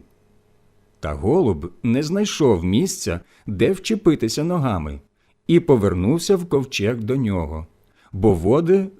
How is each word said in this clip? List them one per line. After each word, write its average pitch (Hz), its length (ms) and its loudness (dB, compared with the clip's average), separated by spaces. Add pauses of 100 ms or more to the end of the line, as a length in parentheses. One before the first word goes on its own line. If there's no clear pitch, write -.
(1000)
Та 76 140 -6
голуб 95 580 0 (120)
не 123 200 0
знайшов 151 640 0
місця, 101 540 -2 (280)
де 110 240 0
вчепитися 165 720 0
ногами, 110 560 -2 (480)
і 170 120 4
повернувся 110 760 2
в 175 100 -6
ковчег 127 520 -2
до 113 180 -4
нього, 85 520 -4 (440)
бо 98 220 4
води 165 540 2 (120)